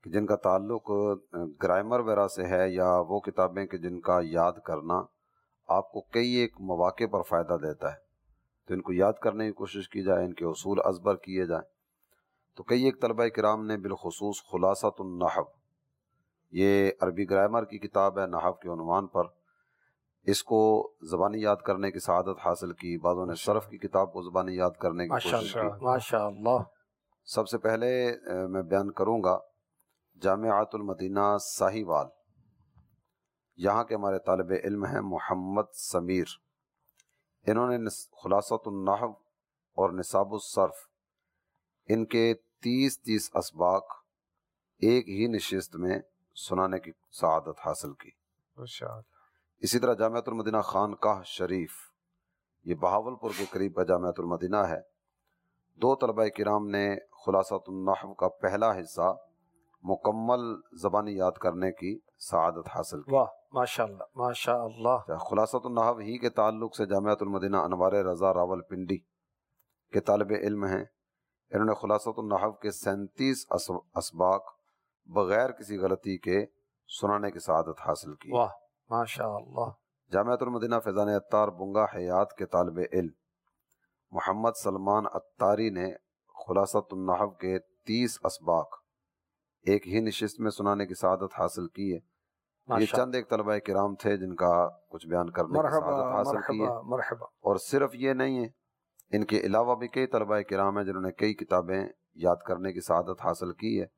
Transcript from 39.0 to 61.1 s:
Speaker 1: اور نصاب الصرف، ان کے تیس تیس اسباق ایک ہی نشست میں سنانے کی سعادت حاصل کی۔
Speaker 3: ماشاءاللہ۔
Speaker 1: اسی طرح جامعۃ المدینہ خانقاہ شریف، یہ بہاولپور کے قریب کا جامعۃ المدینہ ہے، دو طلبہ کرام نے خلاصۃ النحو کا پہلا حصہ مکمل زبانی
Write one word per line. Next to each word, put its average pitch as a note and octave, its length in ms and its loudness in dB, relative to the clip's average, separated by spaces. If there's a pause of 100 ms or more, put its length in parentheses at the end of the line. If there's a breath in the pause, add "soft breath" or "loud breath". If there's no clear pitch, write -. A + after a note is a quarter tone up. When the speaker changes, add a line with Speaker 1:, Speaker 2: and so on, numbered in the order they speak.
Speaker 1:
اور F#2 160 2
نصاب F#2+ 420 0
الصرف، G2 440 0 (1120)
ان A2 200 2
کے A#2 280 4
تیس B2+ 680 -2
تیس G#2+ 340 -2
اسباق F2 480 2 (960)
ایک A#2 300 4
ہی G2 180 0
نشست F#2+ 500 -2
میں F2+ 220 -2 (500)
سنانے F#2 300 0
کی E2+ 140 -12 (180)
سعادت D#2+ 560 0
حاصل D2+ 260 -6
کی۔ - 180 -20 (460)
Speaker 3:
ماشاءاللہ۔ A#2+ 600 -14 (420)
Speaker 1:
اسی A2 200 -2
طرح B2 160 4
جامعۃ A2+ 320 0
المدینہ A2 300 -2
خانقاہ G2+ 680 0
شریف، F2+ 460 -4 (920)
یہ F2 100 -2
بہاولپور G#2+ 640 0
کے G2+ 120 -2
قریب F#2+ 240 -2
کا F#2 80 0
جامعۃ F2+ 360 2
المدینہ F2 380 -2
ہے، F#2 240 0 (960)
دو B2+ 180 4
طلبہ A2+ 300 2 (120)
کرام G#2 300 0
نے G2+ 300 0 (300)
خلاصۃ F#2+ 400 2
النحو F#2+ 480 -2
کا F#2 140 0
پہلا G2+ 520 2
حصہ F2 340 0 (680)
مکمل A2+ 720 0 (280)
زبانی G2+ 340 0